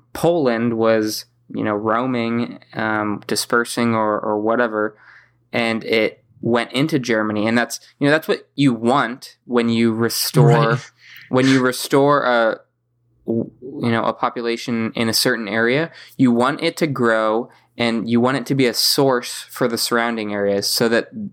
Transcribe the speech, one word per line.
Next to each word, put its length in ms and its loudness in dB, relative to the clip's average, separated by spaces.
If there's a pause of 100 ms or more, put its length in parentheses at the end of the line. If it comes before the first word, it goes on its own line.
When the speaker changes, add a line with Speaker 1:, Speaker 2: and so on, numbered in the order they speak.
(120)
Speaker 1:
Poland 640 0
was, 500 0 (300)
you 100 -4
know, 100 0
roaming, 840 -2 (160)
um, 520 -2
dispersing 680 -2
or, 260 0
or 180 -2
whatever, 600 -2 (520)
and 340 -2
it 380 0 (200)
went 300 0
into 260 0
Germany. 480 -2
And 100 0
that's, 240 -2 (180)
you 80 0
know, 40 4
that's 180 0
what 260 -4
you 200 2
want 720 -2
when 240 0
you 240 2
restore, 520 2
Speaker 2:
Right. 440 2 (400)
Speaker 1:
when 180 2
you 140 4
restore 640 2
a, 360 2 (640)
w-, 240 -4 (120)
you 280 -4
know, 140 0
a 80 0
population 800 -4
in 140 -2
a 60 -2
certain 340 0
area, 420 0 (280)
you 120 6
want 320 2
it 140 -2
to 100 0
grow, 640 0 (300)
and 320 -2
you 100 4
want 160 2
it 80 -4
to 100 -2
be 120 2
a 80 0
source 580 0
for 360 -4
the 100 -4
surrounding 560 -2
areas 340 0
so 220 0
that, 180 0 (240)